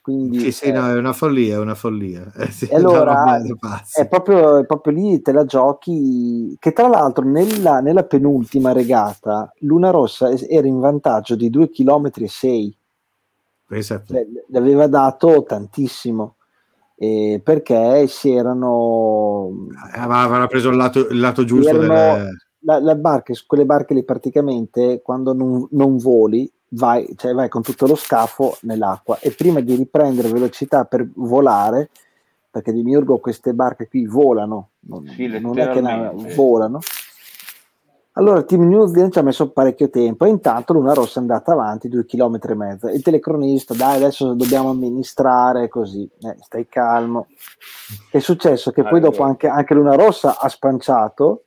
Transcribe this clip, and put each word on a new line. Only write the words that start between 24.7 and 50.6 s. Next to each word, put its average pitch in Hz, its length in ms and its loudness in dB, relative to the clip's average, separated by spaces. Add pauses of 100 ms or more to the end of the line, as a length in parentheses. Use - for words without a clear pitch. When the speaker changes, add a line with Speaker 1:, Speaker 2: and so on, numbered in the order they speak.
Speaker 1:
quando 131 320 -4
non, 127 380 -2
non 139 260 2
voli, 117 540 2 (200)
vai, 147 440 -2
cioè 123 180 -6
vai 127 140 -2
con 117 140 -6
tutto 131 260 -2
lo 151 80 4
scafo 123 680 -2
nell'acqua 110 560 -4
e 139 120 -2
prima 156 300 0
di 123 140 0
riprendere 131 520 0
velocità 123 560 -2
per 123 320 -4
volare, 117 720 0 (640)
perché 110 220 -8
di 117 100 -4
Miurgo 131 360 2
queste 123 340 -6
barche 123 340 -4
qui 127 180 -4
volano, 107 640 -2 (100)
non, 73 260 -18
Speaker 3:
Sì, 123 200 -10
Speaker 1:
non 117 300 -8
è 127 120 -2
che 127 100 -2
na-, 120 160 -2
Speaker 3:
letteralmente. 110 400 -10
Speaker 1:
volano. 120 440 2 (1300)
Allora 190 300 4
Team 170 240 4
New 208 200 6
Zealand 180 260 2
ci 180 60 2
ha 147 40 2
messo 135 280 0
parecchio 135 380 2
tempo 120 360 0
e 208 40 6
intanto 131 440 0
Luna 143 200 2
Rossa 127 260 0
è - 20 -4
andata 120 320 -2
avanti 110 340 -4
due 120 180 -4
chilometri 117 460 -2
e 110 40 -2
mezzo. 104 340 -8
Il 143 120 -4
telecronista, 147 720 0
"Dai, 131 220 0
adesso 135 380 0
dobbiamo 131 380 0
amministrare", 127 1000 0
così. 101 400 -8 (120)
"Eh, 113 200 -14
stai - 260 -12
calmo." 117 600 -2 (840)
È 143 80 2
successo 165 520 0
che 143 100 0
Speaker 3:
Ah, - 80 -2
Speaker 1:
poi 170 100 4
dopo 156 140 2
Speaker 3:
esatto. 139 160 0
Speaker 1:
anche, 139 180 -4
anche 143 260 0
Luna 143 220 4
Rossa 190 440 2
ha - 100 -2
spanciato 135 960 -2